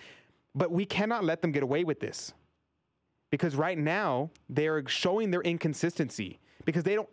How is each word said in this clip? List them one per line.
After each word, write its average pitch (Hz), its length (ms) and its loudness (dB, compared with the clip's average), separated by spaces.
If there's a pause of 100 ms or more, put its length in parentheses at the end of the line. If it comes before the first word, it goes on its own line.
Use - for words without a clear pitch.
(540)
But 165 160 2
we 185 160 2
cannot 214 360 0
let 165 200 0
them 165 100 0
get 139 100 2
away 143 220 2
with 156 160 -2
this - 320 -8 (960)
because 143 240 0
right 165 220 2
now 156 540 0 (180)
they're 147 400 0
showing 202 420 0
their 175 120 0
inconsistency 160 960 -2 (260)
because 160 180 0
they 190 120 2
don't 214 180 0